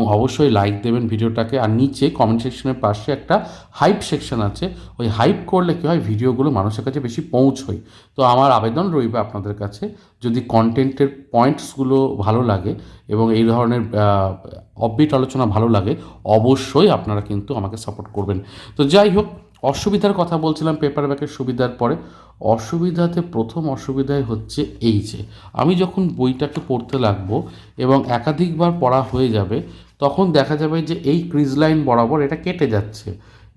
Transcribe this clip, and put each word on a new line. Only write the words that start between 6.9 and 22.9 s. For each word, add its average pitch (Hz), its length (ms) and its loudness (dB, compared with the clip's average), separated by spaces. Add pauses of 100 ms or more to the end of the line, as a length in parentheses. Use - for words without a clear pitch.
বেশি 123 200 -6 (140)
পৌঁছয়। 131 440 2 (380)
তো - 40 0 (120)
আমার 135 200 6
আবেদন 117 340 0 (100)
রইবে 117 280 0
আপনাদের 104 300 -8
কাছে, 101 300 -8 (380)
যদি 120 180 -2 (120)
কনটেন্টের 131 560 2 (220)
পয়েন্টসগুলো 131 640 2 (280)
ভালো 110 180 2
লাগে 101 300 0 (360)
এবং 107 180 2 (120)
এই 113 140 4
ধরনের, 120 300 2
আহ, 104 480 2 (560)
অফবিট 135 280 2
আলোচনা 131 320 0
ভালো 110 220 2
লাগে, 104 240 2 (320)
অবশ্যই 131 720 4
আপনারা 104 320 -4
কিন্তু 101 260 -6
আমাকে 104 220 -6
সাপোর্ট 107 400 -12
করবেন। 98 220 -2 (360)
তো - 80 2 (100)
যাই 202 240 8
হোক, 208 100 2 (360)
অসুবিধার 202 580 0
কথা 170 180 0
বলছিলাম 156 380 -2
পেপারব্যাকের 143 600 -2
সুবিধার 123 420 -2
পরে। 123 180 0 (580)
অসুবিধাতে 170 680 -2 (140)